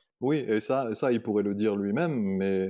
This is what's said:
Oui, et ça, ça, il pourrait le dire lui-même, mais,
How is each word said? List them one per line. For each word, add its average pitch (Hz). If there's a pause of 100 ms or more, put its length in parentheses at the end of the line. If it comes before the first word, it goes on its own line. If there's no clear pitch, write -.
(220)
Oui, 139
et 110
ça, 127
ça, 127
il 113
pourrait 104
le 101
dire 104
lui-même, 110
mais, 95